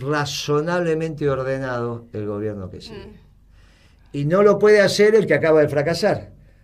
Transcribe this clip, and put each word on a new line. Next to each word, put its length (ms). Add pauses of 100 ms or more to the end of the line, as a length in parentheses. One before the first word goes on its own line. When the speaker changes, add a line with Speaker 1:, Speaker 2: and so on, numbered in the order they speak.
Speaker 1:
razonablemente 1300
ordenado 840
el 140
gobierno 440
que 100
sigue. 260
Speaker 2:
Mm. 1120
Speaker 1:
Y 100
no 160
lo 160
puede 220
hacer 360
el 100
que 80
acaba 260
de 80
fracasar, 640 (340)